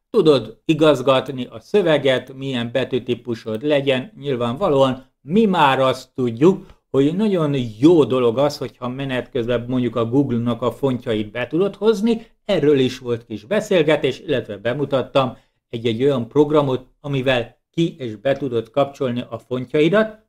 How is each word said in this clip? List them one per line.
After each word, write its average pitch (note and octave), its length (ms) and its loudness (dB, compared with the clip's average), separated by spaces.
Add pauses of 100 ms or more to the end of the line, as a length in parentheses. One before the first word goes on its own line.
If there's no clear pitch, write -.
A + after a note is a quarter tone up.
Tudod D3+ 560 2
igazgatni C3+ 800 2
a A2+ 140 -16
szöveget, C#3 720 0
milyen C3 380 -6
betűtípusod A#2 920 -4
legyen, C#3 560 0
nyilvánvalóan C3+ 840 0 (160)
mi G3 240 2
már D3+ 340 2
azt C3 360 -2
tudjuk, B2 500 2 (240)
hogy C#3 260 2
nagyon F3+ 400 0 (240)
jó D#3 240 6
dolog A#2+ 340 0
az, C#3+ 200 0
hogyha B2 300 -10
menet B2+ 420 -6
közben A#2 380 -4
mondjuk B2 280 -2
a A#2 100 0
Google-nak A#2+ 560 0
a B2 100 -2
fontjait A#2 600 -4
be B2 160 -6
tudod F#3+ 280 -2
hozni, A3 500 0 (200)
erről D3 340 2
is B2+ 180 0
volt A#2+ 280 -6
kis G#2+ 180 -10
beszélgetés, D#3 760 0
illetve A#2 380 -6
bemutattam C3 800 -2 (320)
egy-egy A#2 340 -4
olyan C3 240 0
programot, D3 600 0 (140)
amivel C3 560 -2 (140)
ki E3 260 -2
és A#2 180 -10
be C3+ 220 -2
tudod A#2+ 320 -4
kapcsolni C3 600 -4
a A2+ 100 -10
fontjaidat. D#3+ 880 0